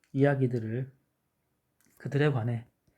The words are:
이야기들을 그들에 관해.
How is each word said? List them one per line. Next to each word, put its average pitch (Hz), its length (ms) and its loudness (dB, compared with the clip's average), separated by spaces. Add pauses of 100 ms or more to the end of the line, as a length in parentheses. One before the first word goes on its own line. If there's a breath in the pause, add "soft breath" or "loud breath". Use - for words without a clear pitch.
(140)
이야기들을 131 760 0 (1080)
그들에 143 340 0
관해. 117 340 -2 (320)